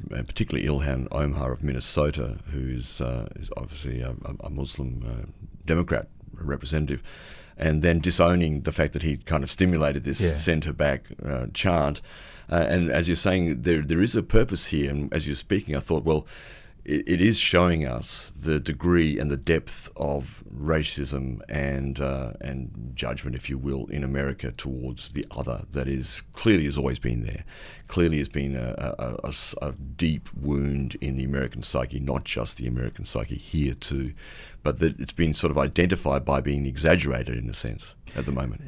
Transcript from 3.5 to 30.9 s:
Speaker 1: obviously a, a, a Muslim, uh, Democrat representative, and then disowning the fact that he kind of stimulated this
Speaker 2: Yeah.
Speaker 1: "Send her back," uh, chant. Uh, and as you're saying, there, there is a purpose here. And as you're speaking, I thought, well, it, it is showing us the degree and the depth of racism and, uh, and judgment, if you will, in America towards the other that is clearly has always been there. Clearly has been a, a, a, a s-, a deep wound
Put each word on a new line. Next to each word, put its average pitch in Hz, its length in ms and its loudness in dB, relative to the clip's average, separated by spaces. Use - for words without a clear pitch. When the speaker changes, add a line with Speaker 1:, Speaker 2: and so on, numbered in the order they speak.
Speaker 1:
obviously 62 460 -6
a, 62 80 -4
a, - 220 -8
a - 40 -8
Muslim, 67 560 -4
uh, 57 200 -4
Democrat 82 440 2
representative, 69 680 -2
and 78 260 4
then 85 180 6
disowning 85 640 4
the 78 100 0
fact 76 220 2
that 76 80 -4
he 76 160 2
kind 73 260 0
of 67 60 -4
stimulated 76 540 4
this 69 160 -2
Speaker 2:
Yeah. 87 140 4
Speaker 1:
"Send 78 300 2
her 76 80 -4
back," 71 340 0
uh, 64 300 -4
chant. 76 460 2
Uh, 82 180 4
and 85 220 4
as 80 160 2
you're 85 100 2
saying, 85 460 2
there, 80 200 4
there 82 180 2
is 120 160 4
a 101 60 2
purpose - 460 4
here. 71 220 0
And 71 220 -2
as 78 140 0
you're 71 100 -2
speaking, 85 400 0
I 69 40 -2
thought, 78 220 0
well, 78 240 2
it, - 240 0
it 87 120 4
is 113 180 6
showing 87 480 6
us - 480 -6
the 76 240 2
degree 80 640 4
and 73 100 0
the 69 60 0
depth - 580 0
of 71 480 -4
racism 69 960 0
and, 69 520 -2
uh, 67 400 -2
and 64 560 -8
judgment, 64 400 -4
if 62 120 -8
you 69 100 -4
will, 67 280 -2
in 71 160 -4
America 67 480 -2
towards 64 600 -6
the - 200 -4
other 64 400 -6
that 67 160 -2
is 65 360 -4
clearly 98 320 6
has 69 120 -2
always 65 220 0
been 58 260 -2
there. 57 200 -6
Clearly 82 320 4
has 69 100 -2
been 69 280 -2
a, 58 220 -4
a, - 260 -6
a, 60 100 -4
a - 40 -4
s-, - 340 -4
a 71 100 -4
deep 69 640 -2
wound 69 640 0